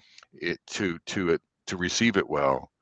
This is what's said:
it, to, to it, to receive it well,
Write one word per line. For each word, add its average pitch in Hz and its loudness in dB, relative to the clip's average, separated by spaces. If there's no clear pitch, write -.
it, 85 -4
to, 90 -4
to 92 0
it, 80 2
to 95 -6
receive 98 2
it 87 2
well, 69 0